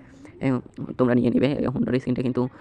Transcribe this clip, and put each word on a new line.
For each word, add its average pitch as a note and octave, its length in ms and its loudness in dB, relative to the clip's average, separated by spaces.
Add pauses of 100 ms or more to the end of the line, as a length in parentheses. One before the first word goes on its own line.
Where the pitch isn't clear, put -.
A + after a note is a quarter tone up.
(420)
এ, B2 60 0 (500)
তোমরা B2 180 4
নিয়ে A#2+ 140 4
নেবে, B2 240 4
এই - 120 -2
হুন্ডার B2+ 340 0
স্কিনটা B2 220 -2
কিন্তু B2+ 260 -2 (140)